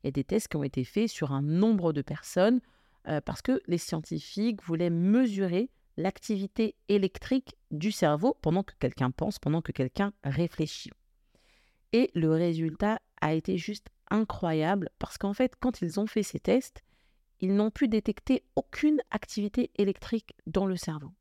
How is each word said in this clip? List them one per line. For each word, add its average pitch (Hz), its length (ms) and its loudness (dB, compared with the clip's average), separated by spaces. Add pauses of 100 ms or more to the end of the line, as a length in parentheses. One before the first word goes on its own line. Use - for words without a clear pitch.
il - 40 -6
y - 20 0
a 135 40 -4
des 135 120 0
tests - 240 0
qui - 80 -4
ont 143 60 0
été 135 220 -2
faits 220 240 0
sur 139 240 -4
un 139 100 0
nombre 175 500 4
de 143 80 -2
personnes, 190 600 2 (480)
euh, 147 120 0
parce - 220 -8
que 254 240 2
les 170 100 0
scientifiques 170 880 -4
voulaient 170 260 0
mesurer 196 800 2 (280)
l'activité 196 800 -2 (120)
électrique 202 680 0 (160)
du 156 180 -2
cerveau 165 500 2
pendant 170 220 2
que - 160 -10
quelqu'un 127 320 0
pense, 180 280 -4
pendant 156 220 0
que - 120 -10
quelqu'un 196 400 -2 (100)
réfléchit. 156 680 -4 (1000)
Et 240 220 4
le 160 160 2
résultat 165 680 0 (200)
a 156 140 0
été 175 240 -2
juste 208 300 -8 (200)
incroyable 180 800 0 (100)
parce - 200 -8
qu'en 202 160 -2
fait, 254 260 0
quand 247 220 -2
ils 175 180 -4
ont 220 60 -2
fait 214 160 -2
ces - 180 -6
tests, - 420 0 (580)
ils 190 140 0
n'ont 214 160 2
pu - 160 0
détecter 220 580 0 (120)
aucune 302 440 2 (100)
activité 208 680 -2
électrique - 580 -2 (120)
dans 190 200 0
le 185 100 0
cerveau. 156 440 -6